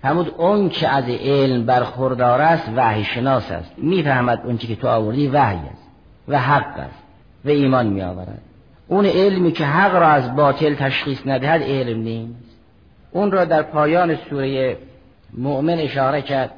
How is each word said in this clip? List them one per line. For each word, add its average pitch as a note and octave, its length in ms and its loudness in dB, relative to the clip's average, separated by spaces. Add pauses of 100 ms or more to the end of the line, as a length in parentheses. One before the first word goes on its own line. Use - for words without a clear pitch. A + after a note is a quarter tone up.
فرمود D#3 360 0
اون G3 320 2
که - 180 -2
از C3+ 220 0
علم C3 560 0
برخوردار B2+ 760 2
است، D#3 340 2
وحی A2 280 2
شناس B2 480 -2
است، E2+ 260 -10
می‌فهمد C3 680 0
اون A#2+ 120 -4
چی A2+ 100 -8
که A2+ 80 -4
تو B2 120 -4
آوردی A#2 400 0
وحی B2+ 300 2
است - 340 -14 (360)
و C#3 120 0
حق C3+ 400 0
است - 240 -16 (420)
و C#3 40 -4
ایمان C3 380 2
می‌آورد. F#2 540 -6 (460)
اون G3+ 180 2
علمی F#3 460 2
که D#3 140 -2
حق F3+ 300 2
را E3+ 120 6
از C3 280 2
باطل D3 400 2
تشخیص C3+ 520 -4
ندهد، C3+ 340 0
علم B2+ 380 -2
نیست. A2+ 580 -10 (540)
اون G3 200 0
را F#3 140 2
در D#3 160 2
پایان D#3 540 0 (140)
سورهٔ C3+ 480 -2 (600)
مؤمن C#3+ 420 -2
اشاره C#3 420 0
کرد. C3+ 360 -4